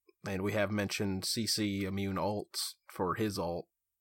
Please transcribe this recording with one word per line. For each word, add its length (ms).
and 160
we 100
have 180
mentioned 540
C 220
C 380
immune 320
ults 580
for 300
his 220
ult, 280